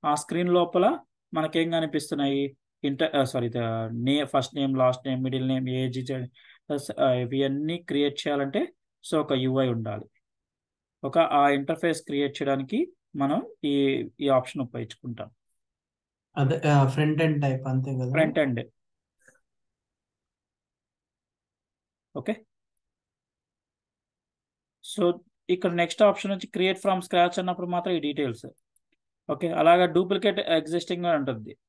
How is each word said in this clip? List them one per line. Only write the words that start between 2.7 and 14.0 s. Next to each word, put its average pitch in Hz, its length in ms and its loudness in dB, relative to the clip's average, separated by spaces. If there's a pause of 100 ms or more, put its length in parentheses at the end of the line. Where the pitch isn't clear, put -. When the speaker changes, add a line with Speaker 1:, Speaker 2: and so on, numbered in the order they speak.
Speaker 1:
ఇంటర్-, 139 320 0
ఆ, - 20 4 (100)
సారీ, 120 240 -2
ద-, 113 340 -2 (160)
నే-, 139 260 0
ఫస్ట్ 131 260 -2
నేమ్, 135 140 0 (100)
లాస్ట్ 127 260 2
నేమ్, 131 180 -2
మిడిల్ 131 240 -2
నేమ్, 131 160 -2 (140)
ఏజ్, 127 180 -2 (100)
జె-, 131 200 -6 (380)
ప్లస్, 143 220 -4 (160)
ఆ, 139 40 4 (300)
ఇవన్నీ 143 380 0 (140)
క్రియేట్ 143 320 0
చేయాలంటే 143 400 -2 (460)
so - 60 -4 (100)
ఒక 147 80 -2 (120)
యూఐ 131 220 2 (100)
ఉండాలి. 110 300 -8 (1000)
ఒక 131 100 2 (220)
ఆ - 20 6 (160)
ఇంటర్ఫేస్ 160 500 -2
క్రియేట్ 143 300 0
చేయడానికి 135 400 -2 (440)
మనం 143 160 0 (340)
ఈ, - 20 2 (500)